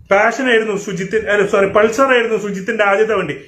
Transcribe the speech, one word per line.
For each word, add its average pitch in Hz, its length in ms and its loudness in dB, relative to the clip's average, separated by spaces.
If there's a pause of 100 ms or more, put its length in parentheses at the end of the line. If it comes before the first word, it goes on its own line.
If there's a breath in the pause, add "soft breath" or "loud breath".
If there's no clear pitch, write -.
(100)
passion 233 400 2
ആയിരുന്നു 214 260 0
സുജിത്ത്, 196 540 -6
അല്ല 208 160 2
sorry, 196 200 2
pulsar 226 460 2
ആയിരുന്നു 220 240 0
സുജിത്തിന്റെ 202 480 -4
ആദ്യത്തെ 214 300 2
വണ്ടി. 160 340 -4